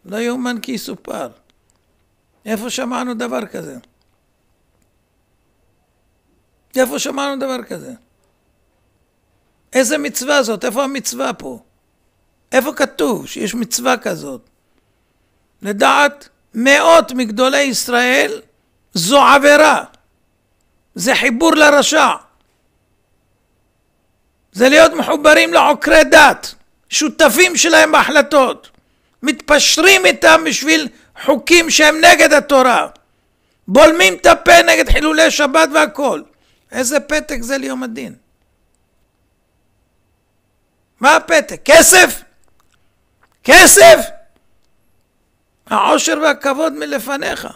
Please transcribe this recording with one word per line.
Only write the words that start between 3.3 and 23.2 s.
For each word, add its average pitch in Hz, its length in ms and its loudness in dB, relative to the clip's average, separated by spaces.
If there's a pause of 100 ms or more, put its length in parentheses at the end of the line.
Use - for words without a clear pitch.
כזה? - 300 -16 (3000)
איפה 254 220 -2
שמענו 277 420 -8
דבר 262 220 -10
כזה? 180 300 -16 (1800)
איזה 262 260 -2
מצווה 285 440 -4
זאת? 220 220 -6
איפה 247 200 -6
המצווה 262 480 -8
פה? 226 300 -16 (920)
איפה 262 200 -2
כתוב 247 540 -6
שיש 214 280 -10
מצווה 247 420 -6
כזאת? 147 440 -12 (1200)
לדעת 269 640 -2 (260)
מאות 294 580 2
מגדולי 254 500 -2
ישראל, 254 800 -4 (540)
זו 202 260 0
עבירה. 285 640 4 (1080)
זה 190 200 -4
חיבור 277 400 0
לרשע. 294 540 2 (2500)